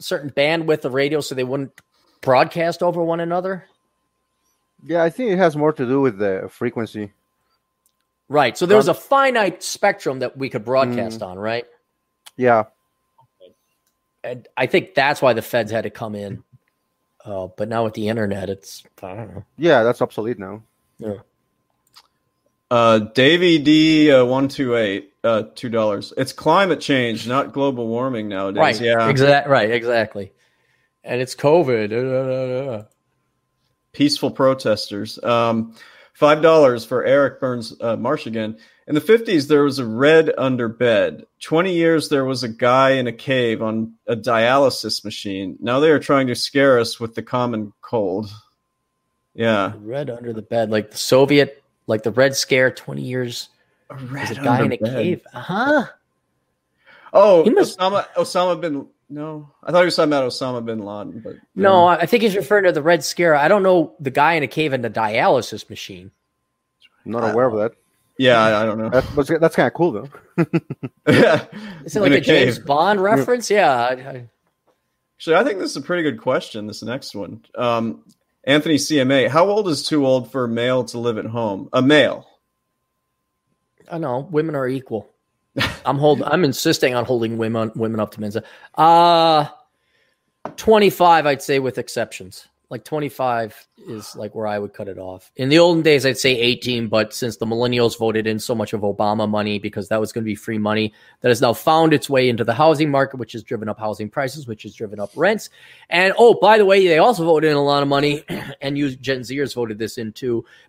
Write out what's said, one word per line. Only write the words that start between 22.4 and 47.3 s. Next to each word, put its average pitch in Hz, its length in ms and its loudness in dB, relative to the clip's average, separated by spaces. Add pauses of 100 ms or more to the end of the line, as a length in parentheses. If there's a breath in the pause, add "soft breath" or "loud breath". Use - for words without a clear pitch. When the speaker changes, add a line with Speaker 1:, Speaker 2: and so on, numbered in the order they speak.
Speaker 3:
Uh, 117 280 6
Davey 160 600 2
D, 151 540 4
uh, 127 120 8
one 131 240 0
two 127 280 -2
eight, 101 360 -2 (120)
uh, 113 200 0 (100)
two 120 160 -10
dollars. 107 460 -2
It's 131 160 -4
climate 170 480 0
change, 120 460 -2
not 127 260 -2
global 135 360 -4
warming 117 400 -4
nowadays. 98 320 -4
Speaker 1:
Right. 123 200 0
Speaker 3:
Yeah. 117 280 2
Speaker 1:
Exact-, 139 400 2
right. 113 220 2
Exactly. 113 600 -2 (720)
And 120 200 -6
it's 127 120 -10
covid. 131 560 2
Da, 117 120 -4
da, 131 240 -4
da, 131 520 -6
da. 107 60 -16 (1080)
Speaker 3:
Peaceful 143 380 0
protesters. 110 920 -2
Um, 117 500 0 (380 loud breath)
five 151 300 2
dollars 143 420 4
for 123 200 -4
Eric 135 360 2
Burns, 123 400 -6
uh, 113 160 -2
Marsh 127 300 -4
again. 110 320 -8 (280 soft breath)
In 143 80 -4
the 151 60 0
fifties, 214 480 2
there 147 160 4
was 135 140 -2
a 131 80 -4
red 143 520 4
under 123 300 -2
bed. 104 560 0 (160)
Twenty 175 340 0
years, 165 360 2
there 135 140 0
was 131 180 -4
a 123 60 -6
guy 127 440 4
in 127 140 -2
a 117 60 -6
cave 117 500 -2
on 110 320 -4 (120)
a 120 100 -2
dialysis 120 880 0
machine. 98 560 -8
Now 123 200 -2
they 160 100 4
are 143 80 4
trying 135 300 0
to 120 60 -4
scare 139 440 2
us 117 220 -4
with 117 140 -8
the 113 80 -8
common 117 580 -4